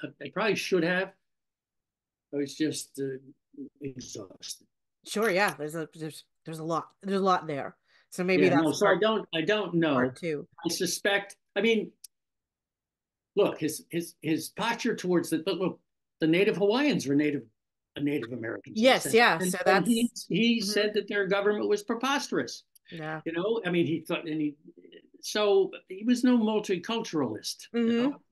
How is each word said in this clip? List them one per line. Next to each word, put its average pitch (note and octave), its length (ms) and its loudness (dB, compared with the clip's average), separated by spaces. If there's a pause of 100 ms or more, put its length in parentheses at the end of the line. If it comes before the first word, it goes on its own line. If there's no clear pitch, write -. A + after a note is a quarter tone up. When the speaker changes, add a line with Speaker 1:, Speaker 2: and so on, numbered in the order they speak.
Speaker 1:
I, C3+ 220 -12
I B2 60 -12
probably G3 260 0
should F3 280 0
have. F#3 280 0 (1200)
I C#3+ 60 -4
was C#3 160 -4
just, - 440 -4
uh, C3+ 200 -6 (640)
exhausted. B2 840 -14 (400)
Speaker 2:
Sure, G#3+ 240 0
yeah. F#3 280 2
There's D3+ 160 -8
a, D#3+ 200 -6
there's D#3 300 -12 (200)
there's D#3+ 140 -12
a D#3+ 60 -10
lot, D#3+ 240 -4 (140)
there's G3 180 -2
a F#3+ 40 0
lot F3+ 220 2
there. C#3 300 -6 (340)
So F#3 140 -4
maybe F#3+ 200 4
Speaker 1:
Yeah, E3 120 6
no, D#3+ 100 4
Speaker 2:
that's D3 140 0
Speaker 1:
so G#3 60 4
I - 40 6
Speaker 2:
part, E3+ 100 4
Speaker 1:
don't, A3 340 0
I D#3+ 80 -2
don't F#3+ 320 0
know. D#3+ 200 4
Speaker 2:
part B2+ 220 0
two. D#3 300 -6 (180)
Speaker 1:
I E3 40 -2
suspect, - 680 -2 (200)
I G3+ 60 -2
mean, G#3+ 280 2 (1500)
look, G3 220 2
his, - 320 -6
his, E3+ 320 -8
his D#3 280 -2
posture A3+ 440 -2
towards F3+ 360 0
the, D#3+ 80 0
but F#3 200 -4
look, F3+ 220 -4 (400)
the D#3+ 60 2
native F3+ 300 4
Hawaiians G3+ 500 2
were C#3 80 0
native, C#3+ 280 0 (540)
a D3 40 -8
Native C#3+ 320 -4
Americans A2+ 460 -10
in G#3+ 60 4
a B3+ 40 8
Speaker 2:
Yes, G#3+ 160 4
Speaker 1:
sense. C#3+ 100 0
Speaker 2:
yeah, A3 260 6
Speaker 1:
And, F#3 100 -2
Speaker 2:
so F#3 160 -4
Speaker 1:
and F#3 200 4
he, A#3 220 2
Speaker 2:
that's - 200 -14
Speaker 1:
he A3+ 320 2
Speaker 2:
Mm-hmm. G3 100 -4
Speaker 1:
said G#3 240 0
that G#3 140 -2
their G3+ 180 0
government G3+ 420 0
was G#3 140 2
preposterous. B3+ 840 -2 (260)
Speaker 2:
Yeah. D#3 340 -8
Speaker 1:
You E3 80 -6
know, G3 340 -2
I F3+ 40 -2
mean, F3 160 2
he D#3 140 -2
thought, - 260 -6
and D#3 140 -4
he, D3 140 -2 (640)
so G3+ 500 2 (180)
he F#3+ 160 -12
was B3 200 2
no B3 140 6
multiculturalist, F#3+ 1300 -2
you A#3 80 0
Speaker 2:
Mm-hmm, A#3 220 2
Speaker 1:
know? C#4 140 0 (160)